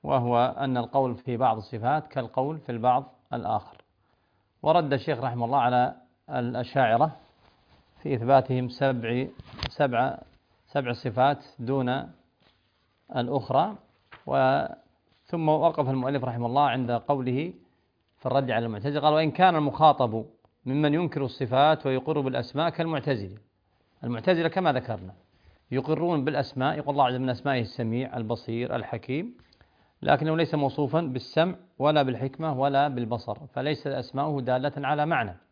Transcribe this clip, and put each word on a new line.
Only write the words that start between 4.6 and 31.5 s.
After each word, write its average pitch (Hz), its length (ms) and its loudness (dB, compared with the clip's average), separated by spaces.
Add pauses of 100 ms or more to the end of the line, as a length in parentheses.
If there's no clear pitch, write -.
ورد 156 300 4
الشيخ 135 260 -2
رحمه 120 260 -2
الله 131 140 2
على 123 360 4 (360)
الأشاعرة 123 880 0 (880)
في 143 120 -2
إثباتهم 127 540 2
سبع، 123 580 -2 (420)
سبع، 127 500 0 (480)
سبع 127 260 -4
صفات 127 520 0 (140)
دون 127 520 -2 (1040)
الأخرى. 139 600 0 (500)
و-، 135 380 2 (600)
ثم 165 240 -2
وقف 151 400 2
المؤلف 131 360 -2
رحمه 120 220 -4
الله 131 160 2
عند 123 280 0
قوله 131 600 -2 (680)
في - 80 -8
الرد 127 240 0
على 117 160 0
المعتزلة، 117 340 -4
قال: 151 140 4
"وإن 160 160 4
كان 180 260 6
المخاطب 139 680 4 (420)
ممن 147 280 2
ينكر 156 300 0
الصفات 139 600 2
ويقر 135 340 -2
بالأسماء 131 500 -2
كالمعتزلة". 131 680 -4 (680)
المعتزلة 160 440 0
كما 170 240 0
ذكرنا 104 420 -4 (560)
يقرون 156 540 0
بالأسماء، 143 540 -2
يقول: 143 140 -4
"الله 139 120 4
عز 127 100 2
وجل 127 80 -2
من 127 80 0
أسمائه 127 300 0
السميع، 117 560 -4
البصير، 117 600 -4
الحكيم." 131 600 -6 (680)
لكنه 151 340 2
ليس 165 180 0
موصوفا 143 460 0
بالسمع 160 540 -2 (240)